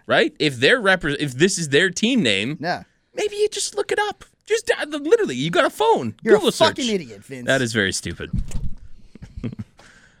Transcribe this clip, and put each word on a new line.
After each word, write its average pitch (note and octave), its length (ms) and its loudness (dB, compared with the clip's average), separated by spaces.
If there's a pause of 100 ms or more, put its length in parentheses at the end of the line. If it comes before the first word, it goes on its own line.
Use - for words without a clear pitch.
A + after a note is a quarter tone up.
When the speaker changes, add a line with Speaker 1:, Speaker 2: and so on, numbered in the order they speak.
Speaker 1:
Right? E3+ 320 2
If C#3+ 180 0
they're G3+ 240 4
repre-, F3+ 380 2
if C#3 180 -4
this F#3 220 2
is D#3 100 -6
their E3+ 220 4
team A3+ 320 0
name, G#2 360 0
Speaker 2:
Yeah. D#3 240 -6 (320)
Speaker 1:
maybe G#4 220 -4
you G#4+ 100 2
just - 280 -6
look - 180 -4
it - 60 0
up. G#4 260 -4 (200)
Just, A4 260 -2
uh, D4+ 120 -2 (140)
literally, D#4+ 380 2
you D3 160 -2
got C#4+ 120 2
a D#4+ 60 2
phone. F#4+ 540 0
Speaker 2:
You're A3+ 100 6
Speaker 1:
Google F4 160 4
Speaker 2:
a - 20 0
fucking D#4 320 0
Speaker 1:
search. A3+ 120 -2
Speaker 2:
idiot, A2+ 280 -10
Vince. B2+ 220 -12
Speaker 1:
That C3+ 160 2
is A#2 100 -2
very G2 220 0
stupid. - 420 -8
<laughs> - 1120 -6 (720)